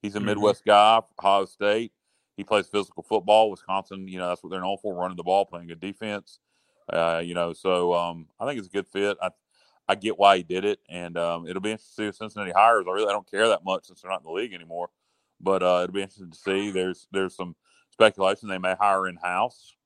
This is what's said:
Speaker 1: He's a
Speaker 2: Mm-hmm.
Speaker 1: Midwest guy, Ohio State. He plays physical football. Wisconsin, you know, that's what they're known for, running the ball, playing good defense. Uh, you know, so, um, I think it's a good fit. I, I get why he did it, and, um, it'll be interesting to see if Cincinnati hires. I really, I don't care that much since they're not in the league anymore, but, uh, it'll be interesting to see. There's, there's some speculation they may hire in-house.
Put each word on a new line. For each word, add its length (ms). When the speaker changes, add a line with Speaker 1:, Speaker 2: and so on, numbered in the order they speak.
Speaker 1:
He's 140
a 40
Speaker 2:
Mm-hmm. 80
Speaker 1:
Midwest 380
guy, 360
Ohio 260
State. 480
He 80
plays 240
physical 340
football. 480
Wisconsin, 580
you 100
know, 100
that's 140
what 80
they're 100
known 200
for, 140
running 220
the 60
ball, 220
playing 240
good 120
defense. 580
Uh, 340
you 100
know, 180
so, 420
um, 320
I 60
think 120
it's 100
a 40
good 160
fit. 340
I, 80
I 60
get 240
why 200
he 40
did 220
it, 240
and, 300
um, 280
it'll 140
be 120
interesting 320
to 20
see 20
if 80
Cincinnati 360
hires. 360
I 40
really, 160
I 40
don't 180
care 180
that 160
much 220
since 140
they're 100
not 100
in 40
the 80
league 220
anymore, 340
but, 220
uh, 200
it'll 120
be 80
interesting 280
to 80
see. 320
There's, 420
there's 240
some 180
speculation 580
they 100
may 160
hire 340
in-house. 680